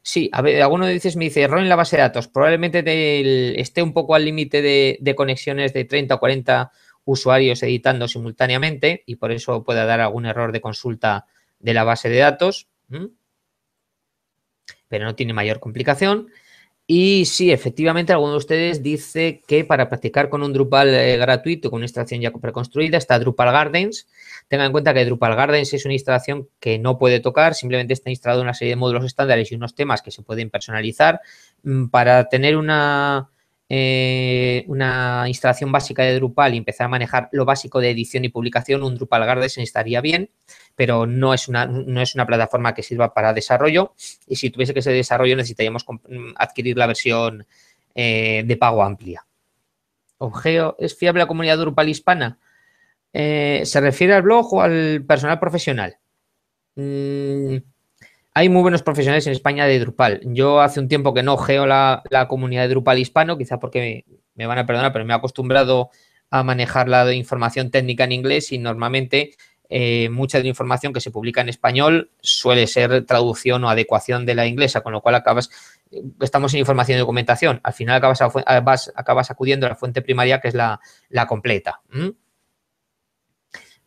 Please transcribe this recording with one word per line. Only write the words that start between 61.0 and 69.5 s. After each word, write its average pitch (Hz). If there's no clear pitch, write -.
que 123
no 139
ojeo 139
la, 135
la 131
comunidad 127
de 123
Drupal 127
hispano, 160
quizá 123
porque 120
me, -
me 113
van 123
a 123
perdonar, 123
pero 113
me 117
he 117
acostumbrado 127
a 135
manejar 127
la 123
de 127
información 123
técnica 127
en 127
inglés 135
y 127
normalmente, 127